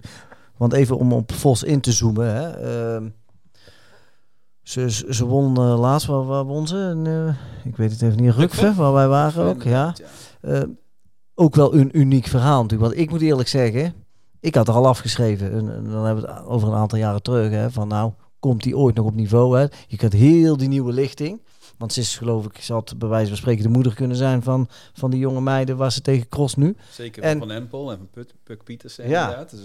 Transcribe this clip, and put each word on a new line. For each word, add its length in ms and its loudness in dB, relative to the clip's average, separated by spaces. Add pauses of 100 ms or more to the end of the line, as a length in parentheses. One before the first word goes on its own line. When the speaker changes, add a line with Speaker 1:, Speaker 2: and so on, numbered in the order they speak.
(560)
Speaker 1:
want 160 0
even 260 2
om 140 2
op 200 -2
Vos 300 2
in 180 0
te 120 0
zoomen, 420 0
hè, 160 -6 (460)
ehm, 120 -10 (1500)
ze, 280 -4
ze, 240 -6
ze 120 0
won, 300 2
eh, 240 2
laatst, 260 0
waar, 180 -2
waar 200 -2
won 220 -6
ze? 100 -6 (200)
In, 100 -4
eh, 280 -2 (320)
ik 100 -10
weet 160 0
het 100 -6
even 200 2
niet, 120 4
Rukve, 260 2
Speaker 2:
Rukve? 200 2
Speaker 1:
waar 120 4
wij 160 4
waren 360 2
ook, 180 -2
ja. 240 0
Speaker 2:
Inderdaad, 120 -6 (440)
ja. 60 -10
Speaker 1:
Eh, 140 0 (720)
ook 200 4
wel 200 4
een 240 4
uniek 280 4
verhaal 360 2
natuurlijk. 280 0
Want 120 -2
ik 80 -2
moet 100 -2
eerlijk 280 2
zeggen, 460 0 (460)
ik 140 -2
had 140 4
er 60 2
al 120 4
afgeschreven. 640 0
En, 220 -4
en 160 -10
dan 140 -4
hebben 200 -2
we 80 -10
het 140 -16
over 220 0
een 60 0
aantal 240 0
jaren 240 -2
terug, 280 0
hè, 200 -2
van 180 -4
nou, 240 -2 (260)
komt 240 0
die 140 -2
ooit 180 4
nog 120 0
op 80 -2
niveau, 440 2
hè? 80 4 (200)
Je 100 -12
kent 160 0
heel 440 6
die 120 0
nieuwe 240 0
lichting. 480 -4 (380)
Want 140 -8
ze 80 -4
is, 160 -4
geloof 280 -4
ik, 160 -14
ze 120 -10
had 260 -6
bij 100 -4
wijze 200 0
van 80 -6
spreken 260 0
de 60 2
moeder 260 2
kunnen 220 -4
zijn 260 0
van, 260 -2 (240)
van 180 -6
die 100 -2
jonge 200 -2
meiden 360 -2
waar 160 -2
ze 100 -4
tegen 260 0
cross 260 -2
nu. 220 2 (140)
Speaker 2:
Zeker 320 -16
Speaker 1:
En 160 0
Speaker 2:
Van 120 -10
Empel 400 -10
en 60 -10
van 140 -18
Put-, 320 -20
Puk 220 -18
Pietersen 440 -14
Speaker 1:
Ja. 140 0
Speaker 2:
inderdaad. 280 -8
Dus, 140 -20